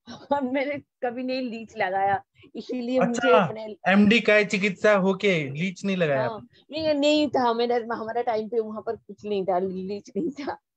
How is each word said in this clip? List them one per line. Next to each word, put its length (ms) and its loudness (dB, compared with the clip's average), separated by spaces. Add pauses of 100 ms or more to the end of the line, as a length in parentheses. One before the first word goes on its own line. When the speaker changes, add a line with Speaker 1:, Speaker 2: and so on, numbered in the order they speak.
Speaker 1:
<laughs> 380 -6
मैंने 340 -4
कभी 460 -10
नहीं 180 -6
leech 360 -10
लगाया, 460 0 (320)
इसीलिए 440 -4
मुझे 320 2
Speaker 2:
अच्छा, 220 4
Speaker 1:
मैंने 220 -12 (120)
Speaker 2:
एमडी 320 6
काय 260 4
चिकित्सा 480 2
होके 560 2
leech 360 -6
नहीं 120 -2
लगाया 240 2
Speaker 1:
हाँ, 140 -2
Speaker 2:
आपने? 460 -12
Speaker 1:
नहीं, 120 2
नहीं 360 2
था 240 2
मेरा, 420 -2
हमारा 260 -4
time 280 -2
पे 100 -2
वहां 220 -6
पर 140 -6
कुछ 300 -16
नहीं 200 -2
था, 140 2
leech 580 -6
नहीं 120 -2
था, 280 -10 (200)